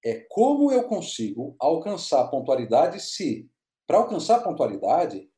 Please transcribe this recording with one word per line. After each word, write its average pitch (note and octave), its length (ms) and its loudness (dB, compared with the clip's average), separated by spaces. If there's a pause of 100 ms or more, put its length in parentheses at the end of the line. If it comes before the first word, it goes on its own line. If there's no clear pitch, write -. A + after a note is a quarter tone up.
é A2+ 240 -4
como C#4 420 2
eu B3 120 4
consigo B2 760 -6
alcançar D#3+ 600 0
a A#2+ 60 0
pontualidade C3+ 720 0
se, - 500 -6 (380)
pra F3 100 4
alcançar G#3+ 380 2
a A#3 80 2
pontualidade, C#3+ 840 -2 (100)